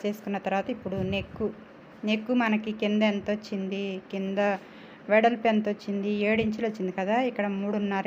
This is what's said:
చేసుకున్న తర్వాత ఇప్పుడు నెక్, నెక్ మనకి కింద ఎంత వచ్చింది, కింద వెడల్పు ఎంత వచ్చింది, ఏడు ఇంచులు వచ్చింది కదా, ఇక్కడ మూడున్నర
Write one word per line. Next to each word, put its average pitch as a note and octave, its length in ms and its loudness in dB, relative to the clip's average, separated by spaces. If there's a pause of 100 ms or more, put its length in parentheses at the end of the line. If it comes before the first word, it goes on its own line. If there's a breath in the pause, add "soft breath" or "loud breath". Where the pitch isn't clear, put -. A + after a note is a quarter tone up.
చేసుకున్న G#3 400 -4
తర్వాత G3 300 0
ఇప్పుడు G3 240 -6 (160)
నెక్, - 280 -6 (640)
నెక్ A3 220 0 (120)
మనకి G#3+ 280 2 (120)
కింద G#3 200 4 (100)
ఎంత G3 220 -2
వచ్చింది, G3 480 -4 (300)
కింద G3 260 -2 (720 loud breath)
వెడల్పు A#3 400 6
ఎంత G#3+ 220 4
వచ్చింది, G3+ 380 -4 (180)
ఏడు A3 160 4
ఇంచులు A3 240 -2
వచ్చింది F#3+ 300 -4
కదా, G3 180 2 (140)
ఇక్కడ G3+ 160 -2 (100)
మూడున్నర G3+ 500 0